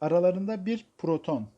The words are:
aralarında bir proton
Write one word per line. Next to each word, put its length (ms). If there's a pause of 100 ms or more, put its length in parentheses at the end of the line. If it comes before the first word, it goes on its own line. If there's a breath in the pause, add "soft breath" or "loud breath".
aralarında 640
bir 200 (120)
proton 500 (100)